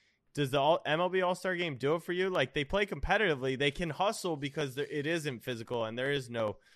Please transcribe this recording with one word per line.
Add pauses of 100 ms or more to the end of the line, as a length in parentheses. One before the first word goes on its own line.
(340)
Does
the
all,
M
L
B
All-Star
Game
do
it
for
you?
Like,
they
play
competitively.
They
can
hustle
because
there,
it
isn't
physical
and
there
is
no (180)